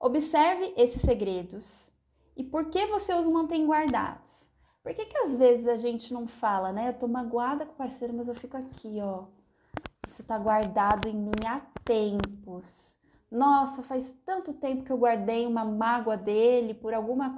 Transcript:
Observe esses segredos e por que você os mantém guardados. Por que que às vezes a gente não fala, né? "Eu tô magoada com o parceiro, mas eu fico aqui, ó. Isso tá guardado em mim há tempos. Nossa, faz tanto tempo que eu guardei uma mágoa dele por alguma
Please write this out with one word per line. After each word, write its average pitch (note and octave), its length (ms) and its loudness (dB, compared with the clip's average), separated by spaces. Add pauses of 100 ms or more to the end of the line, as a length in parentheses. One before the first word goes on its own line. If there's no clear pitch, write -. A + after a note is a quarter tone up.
Observe D#4 760 2
esses B3 260 4
segredos G3 840 -2 (480)
e C4+ 60 -8
por D#4 280 -4
que F#4+ 160 0
você G4 280 -2
os E4+ 140 2
mantém D#4+ 360 2
guardados. D4 760 -2 (400)
Por - 100 -8
que G#4+ 140 -6
que B4+ 100 -8
às G4+ 160 0
vezes A#3+ 340 6
a A#3+ 100 2
gente A#3 360 -4
não A#3+ 140 -6
fala, G3 440 -2
né? A3 200 -2
"Eu B3 80 -10
tô B3 100 -4
magoada A#3+ 560 -2
com D4+ 80 -14
o - 40 -20
parceiro, B3+ 360 -8
mas A#3+ 160 -6
eu A#3+ 60 -6
fico B3 200 -14
aqui, C4 460 -10
ó. G3 240 -6 (840)
Isso - 180 -20
tá A3+ 120 -4
guardado G#3+ 720 2
em A3 60 -4
mim G#3+ 320 -2
há B3+ 160 -4 (200)
tempos. G3+ 1120 -2 (360)
Nossa, C4+ 520 2
faz C4 240 -6 (200)
tanto F#4 260 -6
tempo C4 320 -6
que C4+ 80 -4
eu B3+ 60 0
guardei A#3 480 2
uma A3+ 180 0
mágoa A3 540 0
dele A3 560 2
por A3 180 -6
alguma B3 460 -2